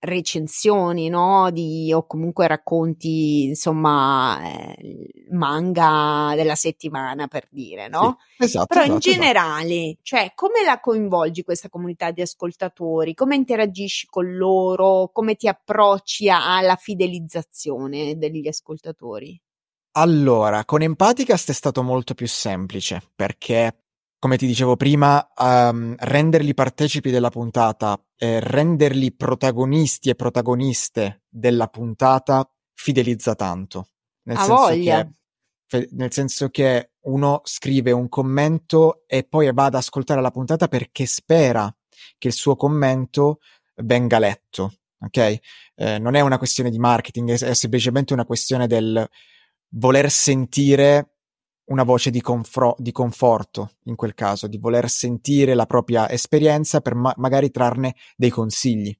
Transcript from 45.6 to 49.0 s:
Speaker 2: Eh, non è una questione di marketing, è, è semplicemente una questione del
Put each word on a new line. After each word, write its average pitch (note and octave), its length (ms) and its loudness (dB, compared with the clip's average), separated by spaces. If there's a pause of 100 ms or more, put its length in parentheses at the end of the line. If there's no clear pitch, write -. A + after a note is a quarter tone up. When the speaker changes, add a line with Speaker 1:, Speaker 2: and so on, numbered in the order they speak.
Speaker 2:
Eh, G#2+ 220 -4
non A#2+ 160 -2
è C#3+ 60 4
una C3+ 180 2
questione B2 320 -2
di A2+ 80 -4
marketing, A#2+ 520 0
è, A#2+ 80 2 (100)
è B2+ 60 0
semplicemente B2 580 0
una A#2+ 140 -2
questione B2 400 -2
del A2+ 420 0 (640)